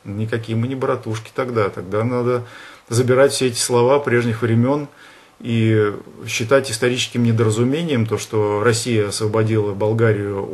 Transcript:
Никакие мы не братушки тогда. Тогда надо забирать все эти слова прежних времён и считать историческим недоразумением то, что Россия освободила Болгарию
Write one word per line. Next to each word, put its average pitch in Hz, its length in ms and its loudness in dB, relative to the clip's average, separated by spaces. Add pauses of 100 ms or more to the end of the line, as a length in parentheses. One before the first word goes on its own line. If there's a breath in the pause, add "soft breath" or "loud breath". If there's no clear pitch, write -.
Никакие 110 520 -4
мы 117 120 0
не 135 80 -6
братушки 123 580 -4
тогда. 117 340 0
Тогда 95 360 -4
надо 123 400 0 (440 loud breath)
забирать 127 440 4
все 131 160 0
эти 117 100 -4
слова 123 400 2
прежних 120 440 0
времён 123 440 2 (540 loud breath)
и 110 520 2 (360)
считать 131 420 0
историческим 123 540 0
недоразумением 117 800 2
то, 110 100 -2
что 104 460 -2
Россия 113 460 0
освободила 107 640 -2
Болгарию 101 800 -2